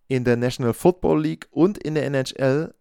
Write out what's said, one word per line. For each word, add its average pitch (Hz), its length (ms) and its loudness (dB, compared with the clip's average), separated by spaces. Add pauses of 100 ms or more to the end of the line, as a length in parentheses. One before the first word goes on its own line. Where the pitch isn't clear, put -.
in 127 160 -2
der 120 140 4
National 120 360 -2
Football 156 480 2
League 156 300 -6
und 180 260 2
in 156 180 -6
der 139 100 0
N 143 100 -2
H 131 200 -2
L, 139 460 0